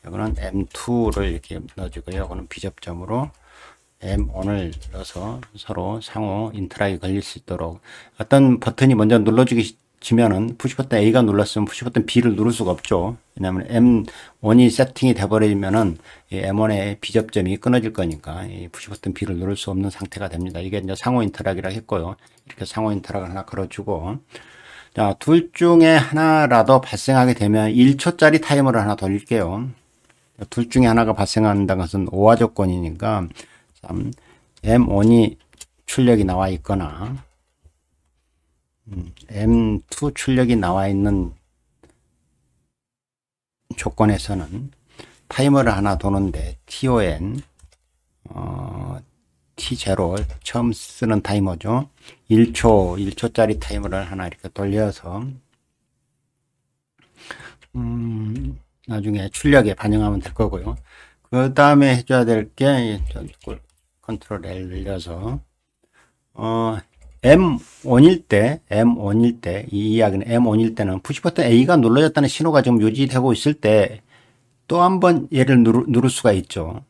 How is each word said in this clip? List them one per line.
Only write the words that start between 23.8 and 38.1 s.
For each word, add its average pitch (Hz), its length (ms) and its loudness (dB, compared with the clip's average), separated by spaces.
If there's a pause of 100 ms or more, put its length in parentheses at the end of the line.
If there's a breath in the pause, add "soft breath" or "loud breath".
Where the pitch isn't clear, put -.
자, 104 240 0
둘 165 340 2
중에 165 440 6
하나라도 135 840 4
발생하게 127 540 2
되면 107 380 2
일 131 260 6
초짜리 160 420 4
타이머를 135 400 2
하나 104 140 0
돌릴게요. 101 760 -4 (840)
둘 120 200 -4
중에 127 160 4
하나가 113 280 4
발생한다는 101 680 0
것은 90 320 -4
오화 104 240 6
조건이니까, 92 920 -2 (540 loud breath)
참, 98 320 -8 (500 soft breath)
엠 117 260 4
원이 107 500 4 (480)
출력이 120 380 2
나와 95 260 0
있거나, 92 680 -6 (1700)